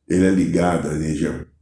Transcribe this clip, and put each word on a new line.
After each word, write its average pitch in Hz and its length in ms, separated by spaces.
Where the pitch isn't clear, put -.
Ela 92 180
é 95 40
ligada 85 600
à 76 40
energia 76 540